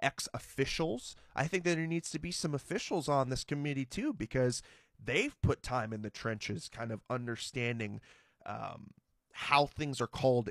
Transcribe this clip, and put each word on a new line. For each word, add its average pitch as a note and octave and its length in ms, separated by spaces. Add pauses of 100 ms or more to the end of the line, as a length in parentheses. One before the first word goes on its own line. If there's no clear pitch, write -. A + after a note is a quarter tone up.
ex-officials. - 1160 (200)
I C#3 100
think F3+ 180
that F3 120
there D#3+ 100
needs E3 260
to D#3 80
be E3 120
some D#3 240
officials E3+ 520
on C3+ 220
this C3 140
committee C#3+ 420
too, C4 280
because B2 500 (400)
they've E3+ 380
put - 200
time A#2 320
in G#2+ 80
the G#2+ 80
trenches, G#2+ 580
kind A2+ 240
of G#2+ 180
understanding, A#2 920 (440)
um, - 460 (420)
how C#3+ 320
things C#3 360
are A#2 60
called B2 440